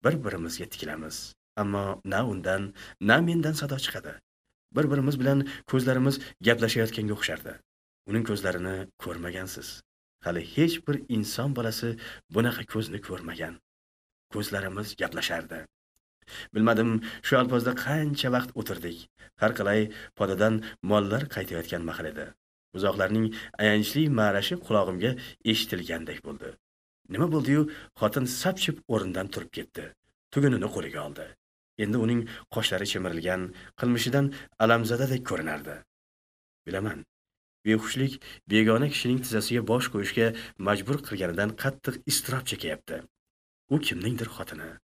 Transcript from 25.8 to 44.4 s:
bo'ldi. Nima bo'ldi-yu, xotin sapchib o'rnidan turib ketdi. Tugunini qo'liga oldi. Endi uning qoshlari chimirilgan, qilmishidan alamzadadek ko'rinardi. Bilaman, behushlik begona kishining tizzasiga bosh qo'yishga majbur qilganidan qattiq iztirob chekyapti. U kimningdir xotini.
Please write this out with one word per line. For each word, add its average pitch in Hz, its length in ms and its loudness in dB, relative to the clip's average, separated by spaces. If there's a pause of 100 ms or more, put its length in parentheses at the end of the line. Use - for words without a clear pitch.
bo'ldi. 73 260 -12 (600)
Nima - 180 2
bo'ldi-yu, 151 340 4 (360)
xotin 123 300 2
sapchib 185 580 -2
o'rnidan 95 420 0
turib 95 240 -8
ketdi. - 320 -10 (500)
Tugunini 123 380 4
qo'liga - 300 -6
oldi. 73 240 -10 (540)
Endi 107 180 2
uning 117 240 4 (300)
qoshlari 101 360 0
chimirilgan, 90 540 -2 (340)
qilmishidan 123 500 2 (340)
alamzadadek 117 640 4
ko'rinardi. - 500 -4 (920)
Bilaman, 95 320 -4 (640)
behushlik 110 480 2 (340)
begona 110 400 6
kishining 127 320 0
tizzasiga 120 480 0
bosh 123 240 2
qo'yishga 110 360 2 (300)
majbur 101 460 0
qilganidan 92 520 -2
qattiq 135 400 -4 (100)
iztirob 123 400 -2
chekyapti. - 520 -6 (760)
U 135 80 4
kimningdir 113 520 -2
xotini. - 400 -12 (120)